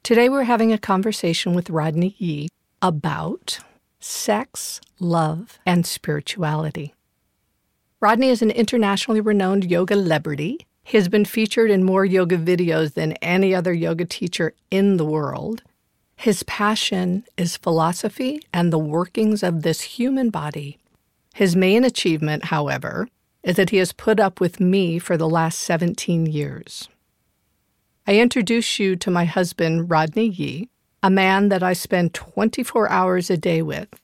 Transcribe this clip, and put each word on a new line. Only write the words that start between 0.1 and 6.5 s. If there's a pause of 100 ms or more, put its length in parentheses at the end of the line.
we're
having
a
conversation
with
Rodney
Yee (320)
about (420)
sex, (180)
love,
and
spirituality. (1080)